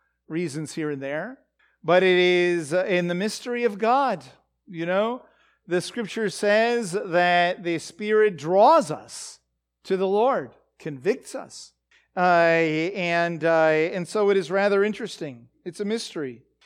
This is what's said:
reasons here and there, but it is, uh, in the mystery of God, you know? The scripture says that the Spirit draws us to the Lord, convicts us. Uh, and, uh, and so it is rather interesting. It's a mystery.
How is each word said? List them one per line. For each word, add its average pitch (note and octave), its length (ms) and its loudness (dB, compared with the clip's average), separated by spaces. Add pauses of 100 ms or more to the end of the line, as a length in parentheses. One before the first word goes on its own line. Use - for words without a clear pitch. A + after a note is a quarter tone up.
(280)
reasons D#3 460 -6
here D#3 160 -4
and C#3 120 -8
there, D#3 360 -8 (460)
but F3+ 180 4
it F#3 160 6
is, F3 560 2
uh, F#3 120 0
in F3+ 200 0
the F3 80 -4
mystery A#3+ 500 -4
of G#3 140 -2
God, A#3 460 0 (420)
you E3 180 -8
know? G#3+ 380 -2 (460)
The F3 120 0
scripture A3 480 -6
says A3 600 0
that F3 720 2
the E3+ 160 -2
Spirit G#3+ 580 0
draws F#3+ 540 4
us - 480 -12 (460)
to F#3+ 120 -2
the F#3+ 120 0
Lord, G#3 420 0 (300)
convicts E3+ 560 -6
us. - 360 -18 (440)
Uh, F#3 40 -2
and, E3+ 1200 2
uh, D#3+ 240 4
and D#3+ 400 0
so G#3 220 0
it G3 60 2
is E3 140 -2
rather G3 320 2
interesting. E3 640 -8 (180)
It's F3 140 -12
a G#3 60 -6
mystery. E3 580 -8 (240)